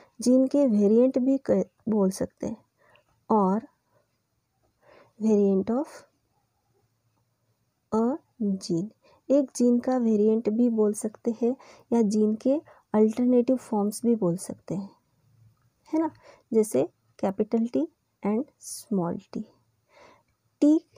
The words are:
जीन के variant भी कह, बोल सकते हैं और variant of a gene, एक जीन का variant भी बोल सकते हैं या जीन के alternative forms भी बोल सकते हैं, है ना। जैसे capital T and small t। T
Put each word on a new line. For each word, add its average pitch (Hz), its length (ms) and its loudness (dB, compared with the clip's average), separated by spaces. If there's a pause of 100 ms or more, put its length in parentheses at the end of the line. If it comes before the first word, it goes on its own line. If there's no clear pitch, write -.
(220)
जीन 262 260 4
के 285 200 2
variant 220 500 2
भी 269 200 0
कह, 202 260 -2 (260)
बोल 202 220 0
सकते - 360 -10
हैं - 180 -12 (640)
और 202 380 0 (1500)
variant 202 500 2
of 269 160 -4 (2000)
a 233 220 0 (400)
gene, 185 320 -4 (400)
एक 269 260 2
जीन 240 240 2
का 254 180 -2
variant 220 520 2
भी 233 200 2
बोल 214 240 0
सकते - 380 -8
हैं 233 240 -2 (380)
या 233 80 2
जीन 214 340 2
के 269 260 0 (320)
alternative 240 600 2
forms 208 500 -4
भी 233 100 2
बोल 180 220 -2
सकते - 380 -12
हैं, 196 200 -10 (1000)
है 311 60 0
ना। 311 120 -2 (420)
जैसे 240 400 0 (260)
capital 214 480 -2
T 277 260 -4 (320)
and 214 200 -2
small - 920 -8
t। 214 60 -10 (1160)
T 302 360 2